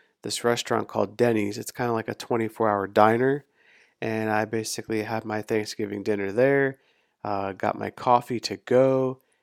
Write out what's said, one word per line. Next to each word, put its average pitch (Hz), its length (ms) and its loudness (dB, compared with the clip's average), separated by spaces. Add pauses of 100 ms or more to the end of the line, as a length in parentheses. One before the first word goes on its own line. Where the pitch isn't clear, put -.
(220)
this - 200 -6
restaurant 117 460 0
called 107 280 -2
Denny's. 110 420 2
It's 113 120 -10
kinda 120 220 -4
like 113 160 -4
a 113 60 -6
twenty-four 113 540 -2
hour 101 200 2
diner. 113 560 4 (560)
And 110 300 -4
I 107 160 0
basically 110 560 -4
had 110 240 -4
my 107 160 -4
Thanksgiving 104 600 -4
dinner 101 300 -2
there, 135 460 2 (440)
uh, 98 300 -4
got 107 260 -4
my 101 120 -6
coffee 123 500 0
to - 160 -6
go, 131 640 2 (220)